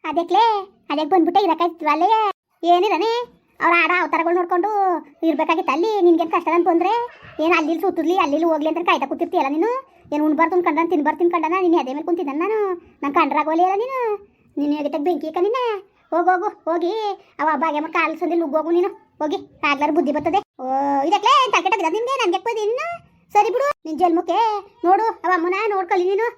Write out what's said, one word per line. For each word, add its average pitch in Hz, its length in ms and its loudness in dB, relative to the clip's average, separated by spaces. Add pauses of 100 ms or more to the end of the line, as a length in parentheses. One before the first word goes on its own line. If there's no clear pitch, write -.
ಅದಕ್ಲೇ, 339 400 0 (460)
ಅದಕ್ಕೆ 302 200 0
ಬಂದ್ಬಿಟ್ಟೆ 349 340 4
ಇರಕ್ಕಾಯ್ತದಲ್ಲೇ? 330 640 0 (560)
ಏನಿರನೆ, 359 460 2 (500)
ಅವ್ರ 339 140 2 (100)
ಆಡ 311 60 0 (100)
ಅವತಾರಗಳು 330 340 0
ನೋಡ್ಕೊಂಡು 359 360 0 (560)
ಇರ್ಬೇಕಾಗಿತ್ತು 320 460 0
ಅಲ್ಲಿ. 403 300 0
ನಿನ್ಗೇನ್ 339 280 4
ಕಷ್ಟ 349 240 0
ಅಂತ 349 120 2
ಬಂದ್ರೆ 349 260 2 (480)
ಏನ್ 330 120 2
ಅಲ್ಲಿ 320 180 2
ಇಲ್ಲಿ 330 100 -2
ಸುತ್ತಲಿ, 339 380 0
ಅಲ್ಲಿ 294 180 0
ಇಲ್ಲಿ 330 120 2
ಹೋಗ್ಲಿ 311 200 0
ಅಂತ 320 100 -2
ಕಾಯ್ತಾ 330 280 0
ಕೂತಿರ್ತೀಯಲ್ಲ 330 420 -2
ನೀನು. 320 220 0 (440)
ಏನ್ 302 80 0
ಉಣ್ಬಾರ್ದು 311 340 2
ಅನ್ಕೊಂಡ, 349 220 0 (120)
ತಿನ್ಬಾರ್ದು 302 280 0
ತಿನ್ಕೊಂಡನ, 349 420 0
ನೀನ್ 349 140 2
ಎದೆ 262 180 0
ಮೇಲೆ 302 140 -8
ಕುಂತಿದ್ದ 339 280 -2
ನಾನು, 403 240 -2 (160)
ನಂಗ್ 285 400 -8
ಕಂಡ್ರಾಗೋಲಿ 311 500 2
ಅಲ್ಲ 381 100 0
ನೀನು. 480 420 -2 (400)
ನೀನು 294 200 -2
ಹೇಗೆ 294 220 -4
ಬೆಂಕಿ 311 280 -2
ಇಕ್ಕ 311 140 -6
ನಿನ್ನ. 440 200 0 (500)
ಹೋಗ್ 339 180 2
ಹೋಗು, 359 200 0 (220)
ಹೋಗಿ 349 220 -2 (480)
ಅವ 302 160 0
ಭಾಗ್ಯಮ್ಮ 311 320 -2
ಕಾಲ್ 320 280 -2
ಸಂದಿಲ್ 339 240 -2
ನುಗ್ಗೋಗು 311 300 -2
ನೀನು. 349 180 2
ಹೋಗಿ - 500 -6 (280)
ಆಗ್ಲಾರ 294 240 0
ಬುದ್ಧಿ 294 220 0
ಬರ್ತದೆ. 302 260 -2
ಓ, 269 280 -8 (360)
ಇದಕ್ಲೇ 403 320 2 (160)
ತಲೆ 359 120 2
ಕೆಟ್ಟೋಗಿದೆ 381 280 0
ನಿನ್ಗೆ, 480 260 -2
ನನ್ಗೆ 381 200 0
ಯಾಕ್ 370 80 -6
ಬೈದಿ 453 160 -4
ಇನ್ನು? 494 260 -2 (460)
ಸರಿ 415 180 4
ಬಿಡು, 539 200 0 (140)
ನಿನ್ 311 140 -8
ಜನ್ಮಕ್ಕೆ 349 400 2 (460)
ನೋಡು 392 180 4
ಅವ 440 320 -2
ಅಮ್ಮನ 359 200 -2 (140)
ನೋಡ್ಕೊಳ್ಳಿ 381 400 0
ನೀನು. 403 180 0 (120)